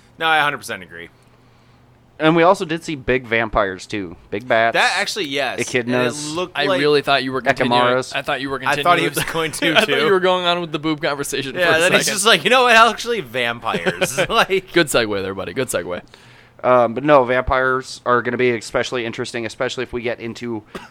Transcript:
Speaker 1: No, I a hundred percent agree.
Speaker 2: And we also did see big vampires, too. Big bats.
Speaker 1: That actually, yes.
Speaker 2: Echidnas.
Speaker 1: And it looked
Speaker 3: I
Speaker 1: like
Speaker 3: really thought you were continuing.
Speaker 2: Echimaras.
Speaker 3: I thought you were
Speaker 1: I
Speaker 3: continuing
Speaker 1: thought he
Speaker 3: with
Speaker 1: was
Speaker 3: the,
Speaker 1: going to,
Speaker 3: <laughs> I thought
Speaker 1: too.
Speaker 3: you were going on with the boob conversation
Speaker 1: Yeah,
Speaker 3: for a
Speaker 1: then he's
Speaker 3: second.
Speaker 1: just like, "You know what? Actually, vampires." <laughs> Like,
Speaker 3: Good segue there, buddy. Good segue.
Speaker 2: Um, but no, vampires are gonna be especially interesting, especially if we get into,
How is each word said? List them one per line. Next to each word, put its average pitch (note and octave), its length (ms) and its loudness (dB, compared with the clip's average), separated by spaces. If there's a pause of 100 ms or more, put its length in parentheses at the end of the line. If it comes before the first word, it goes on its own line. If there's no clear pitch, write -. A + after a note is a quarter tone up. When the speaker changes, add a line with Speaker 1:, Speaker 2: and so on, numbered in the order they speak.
(180)
Speaker 1:
No, D#3+ 100 -4
I D#3+ 100 4
a D3 60 4
hundred C#3+ 140 -2
percent G2+ 240 -10
agree. E2+ 280 -18 (1080)
Speaker 2:
And D#3 200 4
we E3 60 6
also F#3+ 200 4
did E3 220 -6
see E3 100 -6
big B2+ 320 -2
vampires, G#2+ 580 0
too. F#2 300 -8 (140)
Big A#2 180 -8
bats. A2+ 280 4
Speaker 1:
That G#3+ 200 2
actually, G3 300 -4
yes. C3+ 340 -4
Speaker 2:
Echidnas. A#2+ 280 -2
Speaker 1:
And B2 440 -4
it D#3 40 -8
looked F3 220 -6
Speaker 3:
I C#3+ 60 0
Speaker 1:
like C#3+ 160 0
Speaker 3:
really D3 220 2
thought C#3 240 0
you C3 80 -6
were C3 80 -2
continuing. B2 360 0
Speaker 2:
Echimaras. B2 380 0
Speaker 3:
I C#3 60 -4
thought C#3 180 -4
you C#3 100 -8
were C#3 60 -6
Speaker 1:
I C3 180 -2
Speaker 3:
continuing C#3+ 120 -2
Speaker 1:
thought F3 140 4
he E3 40 0
Speaker 3:
with D#3 140 -2
Speaker 1:
was D3 80 -2
Speaker 3:
the, - 80 -8
Speaker 1:
going D#3+ 180 -2
to, - 200 -2
Speaker 3:
<laughs> D3+ 40 2
I A3+ 60 4
thought A3 80 4
Speaker 1:
too. C#3+ 160 2
Speaker 3:
you G3 80 4
were F#3 80 2
going F3+ 240 2
on F3 160 0
with E3 100 -8
the D#3 80 -4
boob D3+ 220 -2
conversation C#3 540 -4
Speaker 1:
Yeah, F3 180 2
Speaker 3:
for D#3+ 40 4
a - 40 4
Speaker 1:
then F#3 100 4
he's G3 140 2
Speaker 3:
second. - 100 -2
Speaker 1:
just G3 100 -2
like, F#3 200 4
"You - 60 2
know B3+ 120 6
what? A#3+ 140 6
Actually, A3+ 420 4
vampires." A#2+ 1040 -2
<laughs> - 60 -4
Like, F#3+ 420 0
Speaker 3:
Good E3+ 160 2
segue G#2 340 0
there, F#2+ 140 -4
buddy. F#2 160 -8
Good B2+ 160 -4
segue. F2 340 -6 (600)
Speaker 2:
Um, B2 300 4
but B2+ 100 -6
no, C#3+ 220 6
vampires B2+ 800 0
are A#2+ 160 2
gonna A#2+ 160 -4
be B2 140 2
especially A#2 540 -4
interesting, A#2 400 -6
especially B2 380 -6
if - 80 -10
we A#2+ 100 -6
get A2+ 200 -4
into, A#2 420 -8 (280)